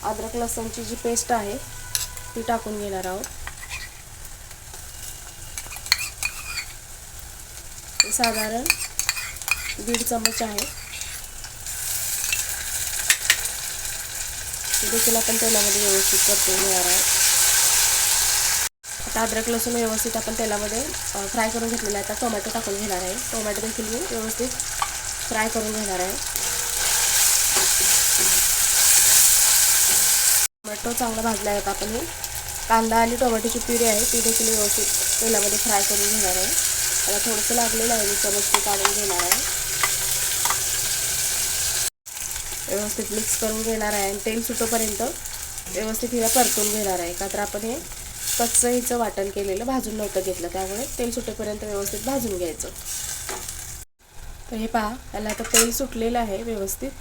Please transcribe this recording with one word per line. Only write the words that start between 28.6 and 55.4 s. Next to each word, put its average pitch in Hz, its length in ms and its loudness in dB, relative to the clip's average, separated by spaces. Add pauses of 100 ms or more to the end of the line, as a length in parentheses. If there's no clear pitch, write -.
टोमॅटो 214 300 -4
चांगला 226 280 0
भाजला 214 280 0
आहे. 202 100 0
आता 202 100 -2
आपण - 180 -2
हे 220 120 -2 (680)
कांदा 226 280 6
आणि 233 180 4
टोमॅटोची 233 440 2
प्युरी 233 260 2
आहे 220 200 4
ती 240 160 2
देखील 220 280 4
व्यवस्थित 214 360 2 (360)
तेलामध्ये 208 360 4
फ्राय 202 260 4
करून 202 240 2
घेणार 196 280 2
आहे. 185 100 0
आता - 800 0
थोडंसं 220 300 2
लागलेलं 233 380 4
आहे, 214 140 2
मी 202 80 0
चमच 202 380 0
ते 233 60 6
काढून 196 340 2
घेणार 196 280 0
आहे. 175 200 2 (3250)
व्यवस्थित 214 360 -2
मिक्स 220 260 0
करून 220 260 0
घेणार 220 300 0
आहे 196 160 2
आणि 202 160 -4
तेल 226 180 0
सुटोपर्यंत 226 580 0 (680)
व्यवस्थित 220 440 -2
हिला 233 160 2
परतून 220 440 4
घेणार 196 280 0
आहे, 175 140 -2
का 196 200 -4
तर 202 60 -2
आपण 202 200 -2
हे 226 200 -4 (600)
कच्चं 240 300 4
हिचं 247 280 2
वाटण 202 320 0
केलेलं 196 360 -2
भाजून 254 300 0
नव्हतं 202 260 -2
घेतलं, 180 260 -2
त्यामुळे 190 380 -4 (120)
तेल 240 140 0
सुटेपर्यंत 214 520 -4
व्यवस्थित 202 360 -4
भाजून 233 380 0
घ्यायचं. 165 320 -4 (1800)
तर 233 40 -6
हे 220 120 -2
पहा, 220 260 0 (200)
याला 214 160 -4
आता 220 140 -4